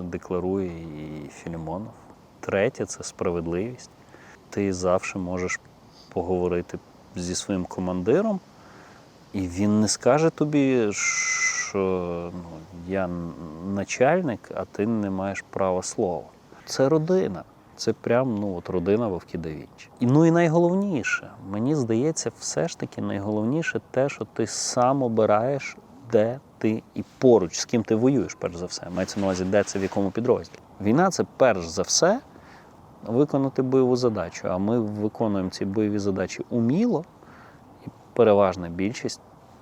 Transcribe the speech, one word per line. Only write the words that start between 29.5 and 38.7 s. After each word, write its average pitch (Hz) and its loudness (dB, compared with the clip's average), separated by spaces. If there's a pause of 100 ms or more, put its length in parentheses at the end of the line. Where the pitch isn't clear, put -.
це, - -4
в 95 -4
якому 98 0
підрозділі. 113 -2 (220)
Війна — 135 4
це 113 -2 (120)
перш 101 4
за 85 -2
все 196 2 (840)
виконати 135 0
бойову 127 2
задачу, 101 -2
а 92 -2
ми 110 2
виконуємо 104 -2
ці - -6
бойові 104 0
задачі 95 -2
уміло, 156 0 (840)
і - -16 (240)
переважна 98 6
більшість 95 -4 (420)